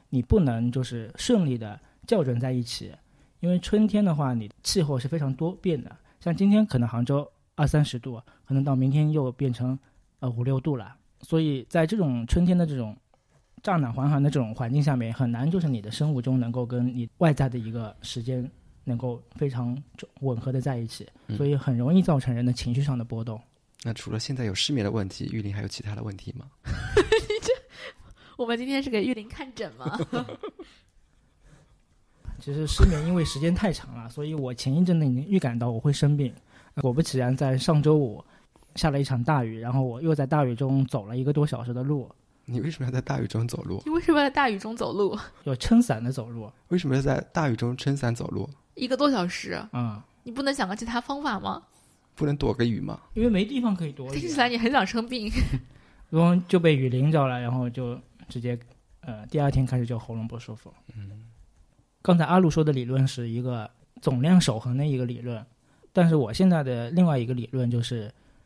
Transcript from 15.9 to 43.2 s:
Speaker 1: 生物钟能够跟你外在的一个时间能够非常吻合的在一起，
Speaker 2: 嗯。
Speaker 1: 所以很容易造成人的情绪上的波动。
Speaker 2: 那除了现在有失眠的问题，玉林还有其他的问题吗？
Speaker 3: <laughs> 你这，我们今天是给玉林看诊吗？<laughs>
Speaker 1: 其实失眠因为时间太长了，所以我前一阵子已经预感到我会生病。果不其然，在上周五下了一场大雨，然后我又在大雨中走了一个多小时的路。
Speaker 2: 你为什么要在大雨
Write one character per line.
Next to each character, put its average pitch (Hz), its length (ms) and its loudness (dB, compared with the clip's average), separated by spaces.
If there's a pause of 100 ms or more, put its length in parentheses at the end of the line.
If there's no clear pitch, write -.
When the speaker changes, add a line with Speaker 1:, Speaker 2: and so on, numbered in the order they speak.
Speaker 1:
生 151 220 0
物 123 80 0
钟 131 180 2
能 117 120 0
够 123 140 -2
跟 120 300 -2
你 117 220 -4
外 160 160 4
在 135 160 0
的 123 80 -6
一 110 140 -8
个 113 300 -8
时 - 200 -10
间 127 280 -6 (340)
能 123 140 -4
够 120 240 -6 (160)
非 143 120 -2
常 123 280 -4 (420)
吻 127 200 -2
合 131 120 -4
的 131 80 -2
在 127 180 -2
一 117 80 -6
起， - 220 -14 (200)
Speaker 2:
嗯。 107 100 -4
Speaker 1:
所 143 80 0
以 143 100 2
很 135 220 0
容 123 160 2
易 185 80 8
造 156 180 2
成 123 160 -2
人 120 100 0
的 123 60 2
情 120 240 -2
绪 139 80 0
上 143 140 0
的 117 80 -6
波 113 180 -6
动。 117 180 -8 (420)
Speaker 2:
那 117 100 -4
除 - 180 -10
了 110 80 -4
现 135 160 -6
在 127 80 -4
有 104 100 -2
失 120 200 -2
眠 120 100 0
的 101 80 0
问 107 160 -2
题， 107 240 -8
玉 110 100 -4
林 101 140 -6
还 107 60 -6
有 107 60 -6
其 - 140 -10
他 104 140 -8
的 110 80 -10
问 104 140 -8
题 - 200 -14
吗？ - 80 -16 (100)
Speaker 3:
<laughs> - 100 -20
你 - 760 0
这， 466 120 0 (840)
我 254 100 -4
们 233 120 -2
今 247 100 -6
天 269 160 -2
是 277 60 -6
给 220 160 0
玉 247 80 0
林 220 160 -8
看 269 260 -14
诊 202 200 -10
吗？ - 240 -6
<laughs> 254 60 -2 (2250)
Speaker 1:
其 143 120 -8
实 151 120 -2
失 - 200 6
眠 160 200 2
因 175 100 2
为 165 100 4
时 - 120 -4
间 165 160 2
太 180 200 0
长 131 200 -10
了， 117 160 -14
所 147 140 -10
以 151 100 -6
我 131 200 -4
前 135 200 -2
一 175 120 6
阵 175 120 4
子 156 80 4
已 127 80 4
经 135 140 -2
预 196 100 2
感 120 220 0
到 120 120 0
我 113 60 -2
会 143 140 2
生 143 240 4
病。 139 180 -2 (420)
果 131 180 0
不 143 80 2
其 135 160 -2
然， 127 180 2
在 131 220 2
上 147 260 2
周 151 140 6
五 123 260 -2 (520)
下 160 140 0
了 139 120 0
一 - 20 0
场 127 180 0
大 139 220 2
雨， 113 160 -6
然 120 140 -6
后 135 80 2
我 127 200 -4
又 160 140 2
在 143 100 0
大 147 200 2
雨 120 100 0
中 135 300 2
走 113 200 -4
了 113 120 -6
一 131 60 -2
个 143 100 2
多 147 120 4
小 127 200 -4
时 120 80 -6
的 123 100 -4
路。 139 260 -2 (360)
Speaker 2:
你 120 160 -4
为 160 100 -2
什 156 100 -12
么 131 40 -4
要 127 60 -2
在 127 100 0
大 139 180 -4
雨 117 80 -2